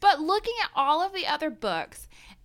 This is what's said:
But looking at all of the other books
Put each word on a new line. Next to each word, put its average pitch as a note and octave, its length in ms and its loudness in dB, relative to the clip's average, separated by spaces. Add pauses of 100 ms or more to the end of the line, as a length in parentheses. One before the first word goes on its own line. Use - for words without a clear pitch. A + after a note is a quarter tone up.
But F#4+ 220 6
looking G#4 320 0 (100)
at - 100 -6
all D4 280 2
of F#4+ 100 -2
the F#4 140 -6
other D4+ 240 -2
books - 580 -6 (360)